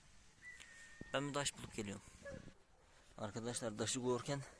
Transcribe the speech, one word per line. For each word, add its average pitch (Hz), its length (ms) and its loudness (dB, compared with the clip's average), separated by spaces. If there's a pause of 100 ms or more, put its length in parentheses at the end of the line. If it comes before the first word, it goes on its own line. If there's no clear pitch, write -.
(1120)
Ben 139 160 4
bir 135 40 -2
taş 143 240 4
bulup - 180 -6
geliyorum. 104 300 -2 (1120)
Arkadaşlar 113 600 0
taşı 117 240 4
koyarken 127 400 6 (180)